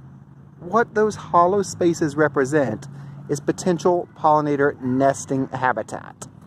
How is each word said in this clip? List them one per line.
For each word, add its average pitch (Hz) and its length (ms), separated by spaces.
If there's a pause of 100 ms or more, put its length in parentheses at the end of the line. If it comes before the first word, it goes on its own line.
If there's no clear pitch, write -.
(580)
what 220 360
those 214 220
hollow 180 460
spaces 170 540
represent 143 720 (400)
is 143 100
potential 175 800
pollinator 147 640
nesting 135 680
habitat. 123 760 (200)